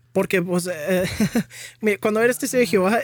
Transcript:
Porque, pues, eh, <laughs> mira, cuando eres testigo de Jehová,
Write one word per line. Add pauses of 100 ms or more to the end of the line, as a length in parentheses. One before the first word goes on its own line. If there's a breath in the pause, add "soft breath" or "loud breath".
(120)
Porque,
pues,
eh,
<laughs>
mira,
cuando
eres
testigo
de
Jehová,